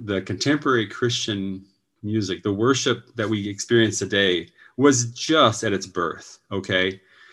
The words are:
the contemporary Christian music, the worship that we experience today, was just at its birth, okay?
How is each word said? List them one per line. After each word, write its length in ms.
the 180
contemporary 640
Christian 800
music, 400
the 100
worship 640
that 120
we 200
experience 500
today, 500
was 360
just 520
at 80
its 140
birth, 520
okay? 480